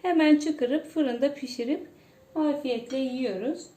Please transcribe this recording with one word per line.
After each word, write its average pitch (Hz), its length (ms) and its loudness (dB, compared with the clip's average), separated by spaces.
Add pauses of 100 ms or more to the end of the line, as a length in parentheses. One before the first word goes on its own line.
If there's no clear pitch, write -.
hemen 320 340 6
çıkarıp 294 500 -2
fırında 277 480 0
pişirip 262 540 -6 (480)
afiyetle 277 600 -2
yiyoruz. 254 800 -4